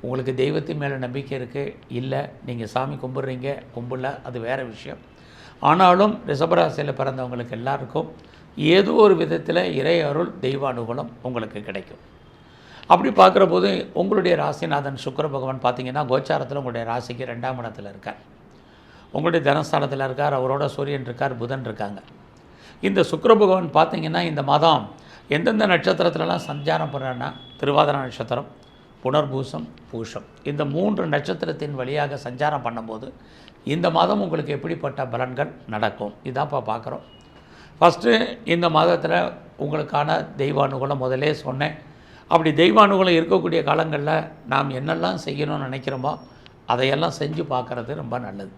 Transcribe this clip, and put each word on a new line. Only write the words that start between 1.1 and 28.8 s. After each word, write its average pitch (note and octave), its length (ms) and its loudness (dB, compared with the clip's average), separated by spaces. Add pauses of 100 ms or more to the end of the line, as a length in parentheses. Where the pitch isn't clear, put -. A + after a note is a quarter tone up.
இருக்கு, C#3 240 -6 (360)
இல்ல C3 200 -2 (280)
நீங்க A#2 260 -6
சாமி C3+ 300 -2
கும்பிட்றீங்க, C3 520 -6 (200)
கும்பல, B2+ 360 -6 (180)
அது A#2+ 160 -8
வேற C3 120 -2 (160)
விஷயம். - 260 -14 (720)
ஆனாலும் F#3 440 6 (160)
ரிஷபராசியில D3+ 720 0
பிறந்தவங்களுக்கு B2+ 580 -6
எல்லாருக்கும் C3+ 520 -4 (680)
ஏதோ G3 180 4 (120)
ஒரு F#3+ 180 8
விதத்துல E3 420 0 (140)
இறை D#3+ 160 2 (140)
அருள், D#3+ 200 -2 (160)
தெய்வ C3+ 260 -2
அனுகூலம் A#2+ 400 -6 (160)
உங்களுக்கு A2 420 -6
கிடைக்கும். - 340 -12 (880)
அப்படி - 240 4
பார்க்குற F#3+ 340 8
போது F#3 200 4 (300)
உங்களுடைய F#3 400 2
ராசிநாதன் D3 600 -2
சுக்கிர D3 300 -2
பகவான் C3 320 -4
பார்த்தீங்கன்னா, B2+ 460 0
கோச்சாரத்துல C#3 500 0
உங்களுடைய A#2+ 300 -6
ராசிக்கு B2 400 -6
ரெண்டாம் B2 300 -6
இடத்துல G#2+ 320 -12
இருக்கார். G2 280 -12 (960)
உங்களுடைய E3 340 2
தனஸ்தானத்துல C#3+ 600 0
இருக்கார், C#3+ 280 0
அவரோட C3+ 380 0
சூரியன் C#3 340 -4
இருக்கார், C3 320 -4
புதன் B2+ 260 -6
இருக்காங்க. G#2 340 -8 (880)
இந்த F#3+ 120 2 (100)
சுக்கிர G3 300 6
பகவான் F#3 340 4
பார்த்தீங்கன்னா, E3 540 2
இந்த D3 220 -4
மாதம் D3 340 4 (520)
எந்தெந்த G#3 360 2
நட்சத்திரத்துலலாம் E3+ 760 0
சஞ்சாரம் D3+ 480 -4
பண்றாருன்னா, C3 340 -6 (300)
திருவாதிரை C#3+ 460 2
நட்சத்திரம், A#2+ 440 -6 (540)